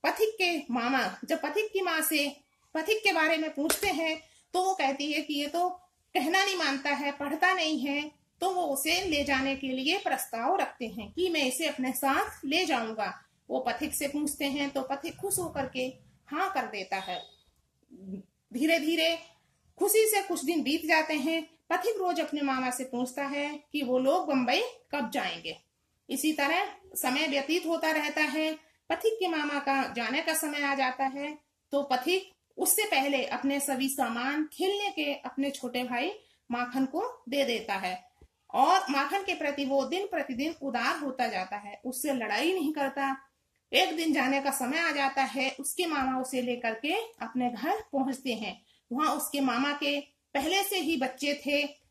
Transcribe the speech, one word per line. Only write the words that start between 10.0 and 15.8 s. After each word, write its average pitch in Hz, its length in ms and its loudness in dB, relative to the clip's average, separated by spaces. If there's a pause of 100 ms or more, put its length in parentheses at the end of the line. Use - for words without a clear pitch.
रखते 262 320 -2
हैं 202 240 -10
कि 359 180 0
मैं 311 120 2
इसे 269 260 0
अपने 262 240 -2
साथ 277 540 0
ले 320 200 2
जाऊंगा। 220 580 -2 (260)
वो 262 100 -2
पथिक 262 340 -2
से 285 140 -2
पूछते 294 380 -2
हैं, 277 240 0
तो 269 120 -2
पथिक 277 340 -6
खुश 381 240 -2
होकर 294 300 -4
के 262 240 -4 (320)